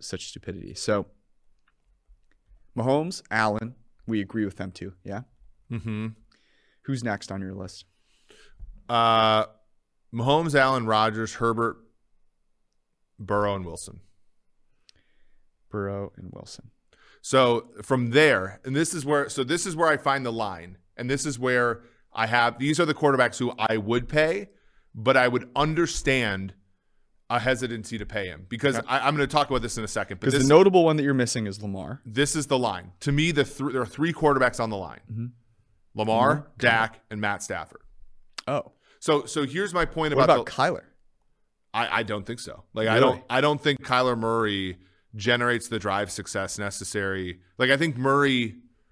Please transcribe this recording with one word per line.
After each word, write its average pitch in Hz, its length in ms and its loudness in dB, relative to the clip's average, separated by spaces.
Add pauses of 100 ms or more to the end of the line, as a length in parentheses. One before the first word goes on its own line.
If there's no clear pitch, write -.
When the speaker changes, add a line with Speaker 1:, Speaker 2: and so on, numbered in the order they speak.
Speaker 1:
such - 260 -10
stupidity. - 480 -14
So, 104 320 -2 (1700)
Mahomes, 139 540 0
Allen, 110 460 0 (280)
we 110 160 -2
agree 104 240 -4
with 98 120 -6
them 92 160 -10
too, 92 220 -14 (100)
yeah? 98 160 -10 (500)
Speaker 2:
Mm-hmm. 110 380 -8 (760)
Speaker 1:
Who's 127 220 -6
next 101 260 -6
on 98 100 -8
your 95 140 -10
list? 95 300 -14 (1040)
Speaker 2:
Uh, 113 560 6 (680)
Mahomes, 143 440 2
Allen, 131 300 4
Rodgers, 110 480 2
Herbert, 117 440 0 (1400)
Burrow, 104 360 0
and 95 100 -6
Wilson. 82 360 -14 (1700)
Speaker 1:
Burrow 101 460 -6
and 90 160 -16
Wilson. - 380 -18 (500)
Speaker 2:
So 123 480 2 (140)
from 123 280 0
there, 117 540 4
and 131 100 -6
this 160 200 -2
is 151 100 -8
where, 143 240 0
so 131 160 -4
this 160 220 -4
is 170 100 -6
where 165 120 2
I 151 80 2
find 135 280 -2
the 117 80 -4
line, 95 460 -8 (180)
and 123 140 -6
this 139 160 -2
is 135 120 -6
where 123 440 0 (300)
I 110 140 0
have, 117 320 4
these 143 220 0
are 170 60 4
the 151 80 0
quarterbacks 135 440 2
who 120 200 -2
I 110 180 0
would 113 320 -2
pay, 160 400 0 (460)
but 120 220 2
I 127 120 6
would 123 260 0
understand 131 1000 0 (760)
a 120 80 0
hesitancy 117 600 -2
to 104 80 -8
pay 101 220 -6
him 87 200 -14
because 123 300 0
Speaker 1:
Okay. 113 100 -6
Speaker 2:
I, 127 180 0
I'm 147 80 2
gonna 143 120 2
talk 143 240 0
about 127 100 0
this 113 160 -6
in 113 80 -6
a 104 40 -8
second. 101 300 -6
But - 80 -8
Speaker 1:
'Cause 131 60 4
the 135 60 2
Speaker 2:
this, 131 100 4
Speaker 1:
notable 180 360 8
one 156 120 4
that 151 60 0
you're 139 100 2
missing 120 340 0
is 101 140 -10
Lamar. 98 460 -10
Speaker 2:
this 139 280 0
is 151 120 -2
the 135 120 2
line. 92 420 -2
To 143 120 0
me, 156 200 2
the 143 120 2
thr-, 135 280 -6
there 127 100 -2
are 113 40 -4
three 165 280 -2
quarterbacks 131 440 2
on 113 120 -2
the 104 80 -6
line. 80 220 -12 (120)
Speaker 1:
Mm-hmm. 113 140 -6 (680)
Speaker 2:
Lamar, 110 360 2
Speaker 1:
Lamar, 147 260 -2
Speaker 2:
Dak, 113 360 4
Speaker 1:
okay. - 80 -20 (100)
Speaker 2:
and 107 100 -8
Matt 104 220 -4
Stafford. 85 400 -10 (640)
Speaker 1:
Oh. 139 260 -4 (280)
Speaker 2:
So, 151 260 0
so 151 180 -2
here's 170 300 -4
my 175 100 2
point 156 300 -2
Speaker 1:
What 135 100 6
Speaker 2:
about 151 120 6
Speaker 1:
about 117 100 -2
Speaker 2:
the - 60 -10
Speaker 1:
Kyler? 151 320 0 (920)
Speaker 2:
I, 110 240 0
I 117 40 0
don't 104 220 -6
think 120 160 -12
so. - 320 -16
Like, 110 160 0
I 110 60 4
Speaker 1:
Really? 127 120 6
Speaker 2:
don't, 127 220 0
I 127 140 2
don't 147 180 2
think 139 220 0
Kyler 127 360 2
Murray 104 600 -2 (360)
generates 120 540 0
the 113 100 -4
drive 98 320 -2
success - 480 -8
necessary. 95 840 -6 (180)
Like, 127 120 2
I 135 60 6
think 147 200 -2
Murray, 131 600 2 (340)